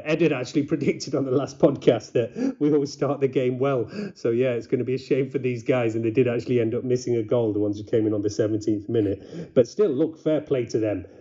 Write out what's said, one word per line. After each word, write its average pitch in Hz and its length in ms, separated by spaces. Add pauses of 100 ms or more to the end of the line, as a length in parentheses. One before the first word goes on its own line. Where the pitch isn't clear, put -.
Ed 160 160
had 156 100
actually 131 320
<laughs> - 40
predicted 147 480
on 139 100
the 131 60
last 135 280
podcast 135 520
that 123 480
we 147 120
always 143 220
start 139 260
the 135 80
game 127 300
well. 127 320 (240)
So, - 160
yeah, 123 220
it's 117 160
gonna 123 160
be 110 100
a 131 60
shame 135 320
for 139 80
these 123 240
guys, 120 320
and 113 100
they 113 60
did 123 160
actually 120 340
end 113 140
up 117 80
missing 123 320
a 113 80
goal, 113 280
the 104 80
ones 104 200
who 104 40
came 110 220
in 107 80
on 104 80
the 104 80
seventeenth 107 600
minute. 104 640
But - 120
still, 208 220
look, 151 340
fair 156 180
play 127 240
to 123 140
them. 101 260 (160)